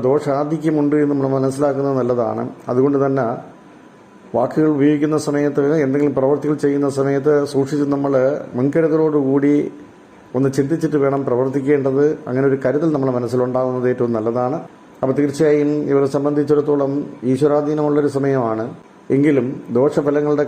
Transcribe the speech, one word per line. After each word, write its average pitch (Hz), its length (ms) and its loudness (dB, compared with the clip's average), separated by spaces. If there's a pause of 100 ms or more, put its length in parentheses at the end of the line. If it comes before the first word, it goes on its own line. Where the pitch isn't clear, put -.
ദോഷാധിക്യമുണ്ട് 147 960 0
എന്ന് 143 120 0
നമ്മൾ 135 200 -2
മനസ്സിലാക്കുന്നത് 135 680 0
നല്ലതാണ്. 120 440 -2 (260)
അതുകൊണ്ട് 135 340 2
തന്നെ 135 220 0 (1080)
വാക്കുകൾ 156 400 0
ഉപയോഗിക്കുന്ന 151 420 2 (100)
സമയത്ത്, 143 380 0 (180)
എന്തെങ്കിലും 139 340 0
പ്രവൃത്തികൾ 139 460 0
ചെയ്യുന്ന 143 340 0
സമയത്ത് 139 380 2 (160)
സൂക്ഷിച്ച് 139 440 0
നമ്മൾ 139 160 -2 (460)
മുൻകരുതലോടുകൂടി 147 960 2 (840)
ഒന്ന് 135 120 2 (100)
ചിന്തിച്ചിട്ട് 151 480 0
വേണം 139 240 0
പ്രവർത്തിക്കേണ്ടത്. 135 720 0 (240)
അങ്ങനെ 131 220 0
ഒരു 135 160 0
കരുതൽ 147 300 0
നമ്മുടെ 135 240 0
മനസ്സിലുണ്ടാകുന്നത് 127 720 0
ഏറ്റവും 120 240 -2
നല്ലതാണ്. 123 400 -2 (440)
അപ്പോൾ 131 200 0
തീർച്ചയായും 147 500 2 (200)
ഇവരെ 139 160 2 (100)
സംബന്ധിച്ചിടത്തോളം 143 760 0 (380)
ഈശ്വരാധീനമുള്ളൊരു 147 880 0
സമയമാണ്. 120 460 0 (480)
എങ്കിലും 139 320 2 (300)
ദോഷഫലങ്ങളുടെ 147 720 0